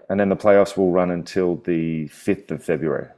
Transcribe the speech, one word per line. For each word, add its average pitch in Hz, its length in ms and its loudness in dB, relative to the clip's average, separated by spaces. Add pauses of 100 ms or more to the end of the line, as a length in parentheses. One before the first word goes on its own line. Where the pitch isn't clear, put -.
And 98 100 -2
then 101 100 2
the 95 80 2
playoffs 101 400 4
will 95 160 2
run 90 180 2
until 87 460 -2
the 82 520 -4
fifth - 420 -6
of 78 140 -8
February. 71 540 -4